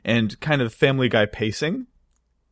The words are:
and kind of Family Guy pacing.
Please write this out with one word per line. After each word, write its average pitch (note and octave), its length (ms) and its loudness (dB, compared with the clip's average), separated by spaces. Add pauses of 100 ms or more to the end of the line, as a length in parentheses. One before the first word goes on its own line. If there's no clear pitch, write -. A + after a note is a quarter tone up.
and A2+ 360 0
kind D3 220 0
of A2+ 100 -4
Family C3+ 360 2
Guy G#2+ 180 4
pacing. D3+ 600 -4 (640)